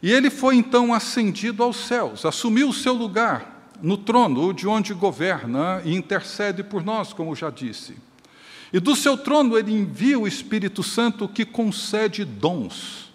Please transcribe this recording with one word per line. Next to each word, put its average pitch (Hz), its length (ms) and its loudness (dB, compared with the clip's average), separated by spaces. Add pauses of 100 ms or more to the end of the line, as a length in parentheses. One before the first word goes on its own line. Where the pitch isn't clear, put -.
E 202 120 2
ele 262 160 6
foi 262 260 2
então 240 380 4
ascendido 214 680 -2
aos 240 140 2
céus, 170 480 -4
assumiu 233 460 2
o - 40 -2
seu 254 200 0
lugar 220 760 -2 (120)
no 180 160 2
trono, 190 560 2
de 170 120 -6
onde 214 280 0
governa 170 880 -2
e 165 100 -2
intercede 190 720 -4
por 202 180 -6
nós, 214 300 -4
como 160 240 -6
já 160 140 -6
disse. 123 480 -12 (760)
E 185 80 2
do 247 160 2
seu 277 220 2
trono 269 400 2
ele 214 160 0
envia 208 440 2
o 214 80 0
Espírito 196 580 -4
Santo, 214 440 0
que 208 160 -4
concede 214 800 -2
dons 131 920 -4